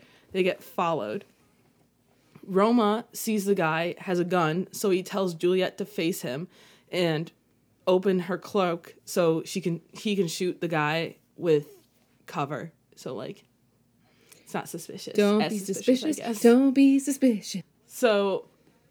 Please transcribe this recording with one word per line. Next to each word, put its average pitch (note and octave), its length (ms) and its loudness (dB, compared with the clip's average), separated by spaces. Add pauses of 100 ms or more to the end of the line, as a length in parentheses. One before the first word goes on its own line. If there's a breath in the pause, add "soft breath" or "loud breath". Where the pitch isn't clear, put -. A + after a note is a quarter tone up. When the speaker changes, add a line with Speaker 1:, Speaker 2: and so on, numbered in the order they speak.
(320 soft breath)
Speaker 1:
they F#3+ 120 0
get - 200 -2
followed. A#2 640 -4 (1200)
Roma G#3+ 680 2
sees G#3+ 320 -4
the G3+ 100 2
guy E3 440 -2
has F3+ 200 -4
a F3 40 2
gun, F3 480 0
so - 200 -2
he F#3 100 2
tells F#3+ 320 -4
Juliet F3+ 460 0
to G3 60 -6
face E3 360 -4
him D3+ 260 -8 (440 soft breath)
and E3 400 -2 (560)
open F#3 340 2
her F3 160 -6
cloak F3 640 -4
so E3 400 0
she - 160 -8
can, E3+ 220 -4 (100)
he G#3 240 -4
can F#3 120 0
shoot F3+ 340 -4
the F3 60 -4
guy D#3+ 480 -2 (200)
with D3+ 320 2 (580)
cover. C#3+ 460 -6 (240)
So, - 200 -12
like, C#3 280 -12 (1000 soft breath)
it's - 100 -20
not - 160 -8
suspicious. - 460 -14
Speaker 2:
Don't G#3 260 4
Speaker 1:
As D#3 100 0
Speaker 2:
be G#3+ 80 -4
Speaker 1:
suspicious, G3 440 0
I D#4+ 80 -2
Speaker 2:
suspicious. C#4 60 -4
Speaker 1:
guess. A3 240 -6
Speaker 2:
Don't B3+ 320 6
be C#4 260 6
suspicious. A#3+ 640 0 (240)
Speaker 1:
So, G3+ 580 0 (460)